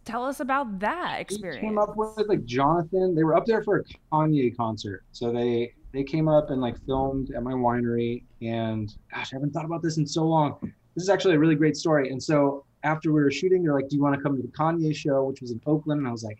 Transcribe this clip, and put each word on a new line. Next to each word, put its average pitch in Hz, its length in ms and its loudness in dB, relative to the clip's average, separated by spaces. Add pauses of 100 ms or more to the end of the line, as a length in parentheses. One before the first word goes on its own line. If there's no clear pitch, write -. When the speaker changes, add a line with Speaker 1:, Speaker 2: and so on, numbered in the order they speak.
Speaker 1:
Tell 233 220 -6
us 277 160 -6
about 254 380 -2
that 226 360 -4
Speaker 2:
He - 60 -4
Speaker 1:
experience. 185 400 -8
Speaker 2:
came 214 180 -2
up 208 160 0
with, 214 320 -2
like, 151 160 2
Jonathan. 165 720 2
They 160 80 4
were 160 120 4
up 170 100 4
there 220 180 2
for 190 160 2
a - 40 -6 (300)
Kanye 151 420 2
concert. 110 480 -6 (100)
So 120 180 -4
they, 120 420 0 (200)
they 135 100 -2
came 156 240 0
up 151 240 4
and, 131 100 -2
like, 117 240 -2
filmed 135 480 -2
at 120 80 -6
my 127 120 -4
winery. 120 680 0 (180)
And, 110 520 -4 (180)
gosh, - 220 -8
I 135 40 -8
haven't 143 140 -4
thought 156 140 -6
about 165 160 -6
this 160 160 -2
in 147 80 2
so 160 200 -2
long. 160 320 2 (360)
This 170 100 -6
is 190 60 0
actually 190 260 4
a 143 40 6
really 160 160 6
great 147 220 2
story. 147 320 2
And 131 120 -6
so 143 440 2 (180)
after 156 300 0
we 151 80 4
were 139 100 4
shooting, 180 320 2
they're 147 100 2
like, 135 140 0
"Do 147 80 -2
you 143 80 2
wanna 139 180 2
come 143 140 0
to 127 80 -2
the 117 60 -8
Kanye 160 460 0
show?" 135 280 0
which 135 180 -4
was 123 100 -8
in 113 140 -8
Oakland. 151 340 0
And 135 80 -2
I 120 40 -4
was 113 120 -8
like, 110 160 -10